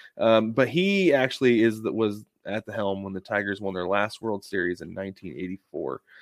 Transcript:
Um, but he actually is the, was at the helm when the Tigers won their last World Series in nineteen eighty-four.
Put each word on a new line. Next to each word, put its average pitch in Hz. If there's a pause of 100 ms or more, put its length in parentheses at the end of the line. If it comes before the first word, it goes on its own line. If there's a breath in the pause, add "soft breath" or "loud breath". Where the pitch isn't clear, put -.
(180 soft breath)
Um, 113
but 123
he 185
actually 127
is 110
the, 110
was 107 (200)
at 104
the 107
helm 98
when 98
the 92
Tigers 101
won 98
their 90
last 101
World 104
Series 90
in 82
nineteen 95
eighty-four. 82 (200 loud breath)